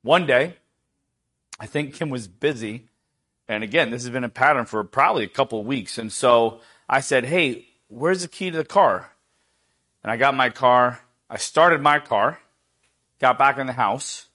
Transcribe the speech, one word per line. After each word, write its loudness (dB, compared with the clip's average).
One 2
day, 2
I -14
think -8
Kim -6
was -8
busy, -6
and -4
again, -2
this -8
has -10
been -6
a -8
pattern 0
for -6
probably 0
a -8
couple -4
of -10
weeks, -6
and -10
so 2
I 0
said, -2
"Hey, -2
where's -4
the -10
key -8
to -8
the -4
car?" 0
And -8
I -4
got 2
my 0
car, 2
I -14
started 2
my 4
car, -2
got 2
back 4
in -6
the -8
house. -4